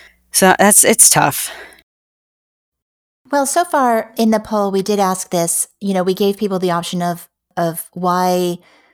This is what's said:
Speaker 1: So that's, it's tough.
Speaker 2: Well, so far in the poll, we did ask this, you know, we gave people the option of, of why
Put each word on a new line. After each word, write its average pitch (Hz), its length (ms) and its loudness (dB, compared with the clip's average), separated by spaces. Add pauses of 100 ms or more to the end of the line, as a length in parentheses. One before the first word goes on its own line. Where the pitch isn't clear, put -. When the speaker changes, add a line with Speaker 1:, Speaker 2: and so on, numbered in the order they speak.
(320)
Speaker 1:
So 185 280 4
that's, 208 240 4
it's - 260 4
tough. - 420 0 (1800)
Speaker 2:
Well, 285 140 0
so 349 200 0
far 247 500 0
in 226 160 2
the 214 80 2
poll, 208 320 -2
we 196 120 0
did 208 160 -2
ask 190 320 -2
this, 170 360 -2 (140)
you 196 120 -2
know, 185 100 0
we 185 100 0
gave 202 240 0
people 190 220 -4
the 180 120 -2
option 175 300 -4
of, 175 260 -6 (300)
of 170 360 -4
why 180 640 0 (360)